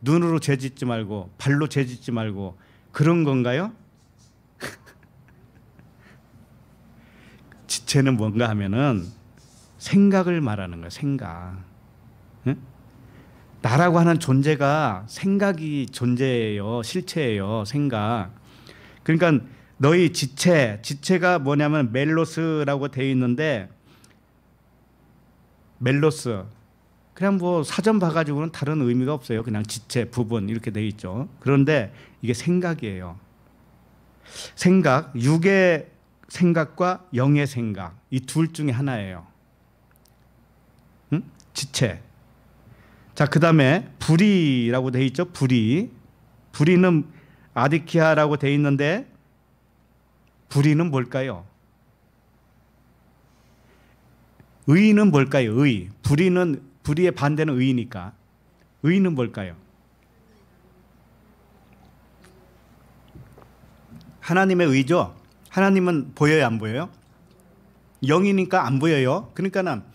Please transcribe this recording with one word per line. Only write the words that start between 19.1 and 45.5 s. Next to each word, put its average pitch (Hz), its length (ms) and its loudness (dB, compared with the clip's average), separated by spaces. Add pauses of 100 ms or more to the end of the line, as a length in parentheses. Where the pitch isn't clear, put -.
너희 160 340 4
지체, 135 720 2
지체가 180 560 0
뭐냐면 143 540 0
멜로스라고 151 960 -2
돼 135 240 -4
있는데, 127 580 -2 (2000)
멜로스. 127 680 0 (720)
그냥 196 220 0
뭐 175 260 -2
사전 202 380 0
봐가지고는 156 500 -2
다른 151 320 -4
의미가 127 320 0
없어요. 117 300 -6
그냥 107 180 -4
지체, 110 420 -6
부분 110 440 -4
이렇게 110 240 -6
돼 107 160 -4
있죠. 101 400 -10 (100)
그런데 139 540 2 (300)
이게 113 120 -2
생각이에요. 120 840 -6 (1400)
생각, 160 600 2
육의 165 720 2 (400)
생각과 175 840 -2
영의 143 320 2
생각, 104 500 -8 (140)
이 127 100 -4
둘 160 320 -2
중에 151 180 -4
하나예요. 107 560 -6 (1900)
응? 156 100 -2 (320)
지체. - 480 -4 (1120)
자, 147 120 2
그다음에 160 640 4 (120)
불의라고 139 880 2
돼 127 160 0
있죠. 135 200 -2
불의. 131 640 0 (640)